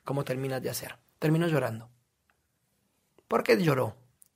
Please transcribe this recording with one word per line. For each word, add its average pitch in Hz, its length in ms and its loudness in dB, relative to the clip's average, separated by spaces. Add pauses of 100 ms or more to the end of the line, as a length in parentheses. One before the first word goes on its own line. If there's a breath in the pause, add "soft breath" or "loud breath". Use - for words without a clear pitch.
cómo 139 200 -4
terminas 131 380 -4
de 123 80 -6
hacer". - 260 -10 (220)
Terminó 160 300 2
llorando. 127 420 -2 (1400)
¿Por 233 140 2
qué 233 200 4
lloró? 127 340 2 (400)